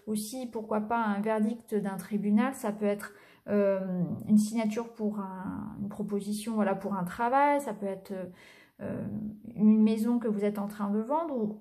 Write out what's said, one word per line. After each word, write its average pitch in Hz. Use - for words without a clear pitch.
aussi 240
pourquoi 214
pas 233
un 202
verdict 220
d'un 190
tribunal, 208
ça 202
peut 208
être, 208
euh, 190
une 214
signature 226
pour 208
un, 190
une 202
proposition, 208
voilà, 196
pour 202
un 185
travail, 277
ça 247
peut 208
être, 190
euh, -
une 214
maison 220
que 226
vous 202
êtes 208
en 202
train 208
de 208
vendre 294
ou, 214